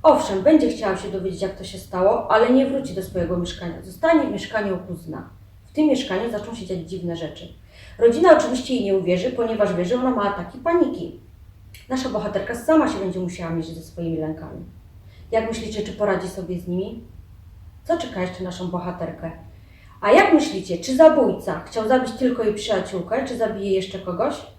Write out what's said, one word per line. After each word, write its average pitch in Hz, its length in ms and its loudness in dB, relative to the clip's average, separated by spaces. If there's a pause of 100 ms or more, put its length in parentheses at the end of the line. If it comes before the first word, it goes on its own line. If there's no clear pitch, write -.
Owszem, 202 400 4
będzie 302 260 6
chciała 196 280 -2
się 196 140 -8
dowiedzieć, 180 320 -6
jak 190 160 -6
to 180 60 -14
się 185 140 -12
stało, 190 520 0
ale 226 200 6
nie 262 160 6
wróci - 280 -4
do 190 80 -6
swojego 175 360 -4
mieszkania. 170 440 -8
Zostanie 320 460 2
w 208 40 -4
mieszkaniu 202 420 -4
u 170 40 -6
kuzyna. - 500 -12 (360)
W - 80 -20
tym 302 140 2
mieszkaniu 233 440 0
zaczną 214 240 -8
się 226 120 -12
dziać 180 120 -6
dziwne 170 380 -6
rzeczy. - 380 -12 (440)
Rodzina 302 380 8
oczywiście - 380 0
jej 214 100 0
nie 196 100 2
uwierzy, 180 360 0
ponieważ 214 440 0
wie, 175 100 0
że 240 100 0
ona 254 160 0
ma 202 240 0
ataki 180 240 -10
paniki. - 680 -2 (640)
Nasza 254 200 -4
bohaterka 214 460 -4
sama 311 340 4
się 196 100 -4
będzie 185 220 -4
musiała 170 300 -6
mierzyć 165 240 -4
ze - 80 -14
swoimi 165 340 -6
lękami. 156 480 -8 (680)
Jak 226 180 0
myślicie, 214 340 -6
czy 190 100 -8
poradzi 185 360 -2
sobie 175 320 -8
z 175 80 -10
nimi? 202 360 -4 (800)
Co 330 140 0
czeka 226 220 -8
jeszcze 180 240 -6
naszą 180 240 -8
bohaterkę? 175 640 -6 (680)
A 208 100 2
jak 381 220 8
myślicie, 190 460 0
czy 262 180 -4
zabójca 294 680 6
chciał 220 220 -4
zabić 254 240 2
tylko 240 300 0
jej 208 120 0
przyjaciółkę, 196 680 -2
czy 254 120 -6
zabije 196 360 -2
jeszcze 190 260 -2
kogoś? 180 480 -4 (120)